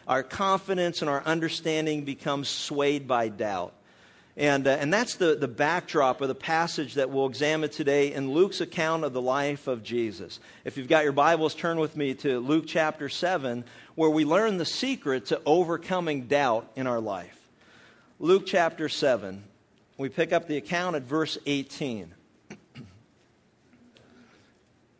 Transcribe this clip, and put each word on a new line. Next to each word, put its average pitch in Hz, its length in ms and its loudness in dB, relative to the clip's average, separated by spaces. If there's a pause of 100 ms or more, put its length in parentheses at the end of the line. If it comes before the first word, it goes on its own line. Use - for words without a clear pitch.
our 131 160 2
confidence 190 760 0
and 156 100 0
our 139 120 -2
understanding 156 840 -2
becomes 139 440 -4
swayed 143 580 0
by 120 200 2
doubt. 101 460 -4 (640)
And, 139 300 2
uh, 135 40 6
and 147 200 2
that's 226 240 0
the, 165 200 4
the 143 120 -2
backdrop 147 720 0
of 139 80 -2
the 131 80 -2
passage 160 600 -2
that 135 140 2
we'll 135 180 2
examine 147 420 0
today 143 440 2
in 135 200 -4
Luke's 185 260 4
account 160 460 -2
of 135 80 -4
the 127 80 -2
life 139 460 0
of 123 140 -2
Jesus. 107 600 -6 (240)
If 135 100 -8
you've 127 140 -6
got 156 160 6
your 143 80 0
Bibles, 156 420 4
turn 165 240 -2
with 156 160 -2
me 139 200 -2
to 127 260 -2
Luke 156 260 2
chapter 156 400 -2
seven, 135 560 -2 (320)
where 160 140 6
we 156 160 4
learn 190 320 4
the 160 80 0
secret 151 640 -2
to 156 180 -2
overcoming 165 840 0
doubt 127 480 2
in 131 100 -4
our 120 140 0
life. 95 380 -8 (840)
Luke 190 260 4
chapter 165 440 0
seven, 101 520 0 (560)
we 135 120 -4
pick 160 240 0
up 170 160 0
the 147 80 -2
account 175 400 -2
at 135 60 -6
verse 151 420 -2
eighteen. 131 680 -4 (360)
<clears throat> - 260 -20 (2250)